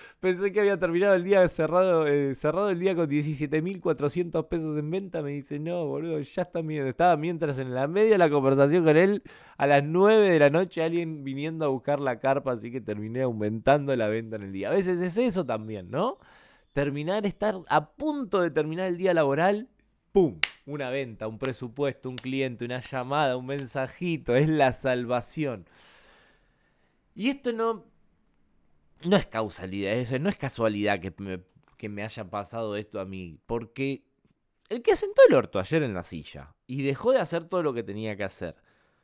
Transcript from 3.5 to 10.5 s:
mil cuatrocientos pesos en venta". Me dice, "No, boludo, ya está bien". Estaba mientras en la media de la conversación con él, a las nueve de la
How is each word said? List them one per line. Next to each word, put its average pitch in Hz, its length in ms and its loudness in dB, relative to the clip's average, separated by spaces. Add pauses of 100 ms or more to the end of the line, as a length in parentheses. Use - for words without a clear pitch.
mil 185 180 -6
cuatrocientos 160 680 -2
pesos 156 320 -4
en 151 120 -4
venta". 175 320 -6
Me 143 80 -6
dice, 143 280 -8
"No, 165 280 -4
boludo, 151 340 -4
ya 147 220 -6
está 170 180 -6
bien". 156 260 -4
Estaba 165 300 4
mientras 156 420 -2
en 127 160 -6
la 131 140 0
media 208 240 4
de 202 60 6
la 170 100 6
conversación 143 560 6
con 156 120 8
él, 196 260 4 (340)
a 135 100 0
las 143 180 6
nueve 196 440 6
de 170 100 6
la 147 120 8